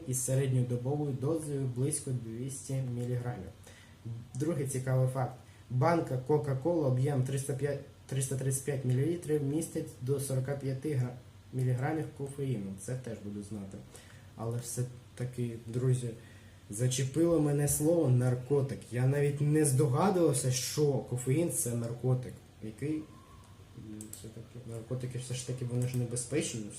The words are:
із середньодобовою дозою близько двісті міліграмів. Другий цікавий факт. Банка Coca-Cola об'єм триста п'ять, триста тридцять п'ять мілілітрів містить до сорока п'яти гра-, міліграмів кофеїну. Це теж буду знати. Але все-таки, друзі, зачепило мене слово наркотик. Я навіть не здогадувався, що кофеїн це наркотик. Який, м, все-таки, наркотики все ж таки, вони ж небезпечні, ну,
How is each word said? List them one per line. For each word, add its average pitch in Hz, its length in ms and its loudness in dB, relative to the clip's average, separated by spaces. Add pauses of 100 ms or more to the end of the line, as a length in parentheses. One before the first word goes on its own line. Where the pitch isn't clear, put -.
із 127 180 -2
середньодобовою 131 880 2
дозою 143 640 -2
близько 139 340 0
двісті 127 720 -4 (120)
міліграмів. 120 540 -4 (880)
Другий 143 320 0
цікавий 131 420 2
факт. 131 260 -2 (360)
Банка 135 580 2
Coca-Cola 151 580 4
об'єм 127 380 4
триста 135 280 -2
п'ять, 139 280 0 (260)
триста 131 300 0
тридцять 131 280 0
п'ять 131 200 -2
мілілітрів 147 580 2
містить 151 460 -2 (140)
до 135 180 0
сорока 131 320 0
п'яти 135 420 -2
гра-, 123 220 0 (360)
міліграмів 127 540 0 (120)
кофеїну. 131 600 -4
Це 127 140 -6
теж 113 300 -8
буду 104 180 -8
знати. 98 360 -10 (580)
Але 117 220 -4
все-таки, 123 1000 -6 (100)
друзі, 123 440 2 (600)
зачепило 135 680 2
мене 147 280 4
слово 151 400 4
наркотик. 127 680 2 (120)
Я 123 160 2
навіть 143 340 2
не 151 240 4
здогадувався, 143 880 4
що - 360 2
кофеїн 135 640 2
це 120 220 -2
наркотик. 120 580 0 (300)
Який, 135 340 -6
м, 156 60 -6 (1160)
все-таки, 120 520 -16
наркотики 127 480 -8
все 123 160 -8
ж - 120 -8
таки, 127 180 -6
вони 123 240 0
ж 127 80 -4
небезпечні, 123 680 -2
ну, 101 140 -10